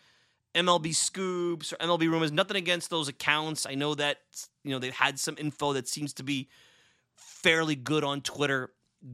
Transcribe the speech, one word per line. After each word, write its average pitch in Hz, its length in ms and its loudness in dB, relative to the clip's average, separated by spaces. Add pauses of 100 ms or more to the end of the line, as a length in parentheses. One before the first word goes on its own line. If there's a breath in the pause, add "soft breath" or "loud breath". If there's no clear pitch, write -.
(540 soft breath)
M 175 140 4
L 175 120 8
B 165 120 -2
scoops 175 840 -2
or - 60 -10
M 165 100 0
L 175 80 4
B 165 100 4
rumors. 160 240 2
Nothing 196 260 0
against 175 320 0
those 160 180 -2
accounts. 151 580 0
I 135 100 -8
know 143 200 0
that, 143 240 0 (440)
you 143 80 -6
know, 131 80 -2
they've 101 140 -6
had 135 260 2
some 156 200 -4
info 147 340 -2
that 131 140 -2
seems 147 260 -6
to 139 100 -12
be 135 260 -2 (680 soft breath)
fairly 160 600 2
good 147 280 0
on 139 180 -2
Twitter. 139 520 -2 (400)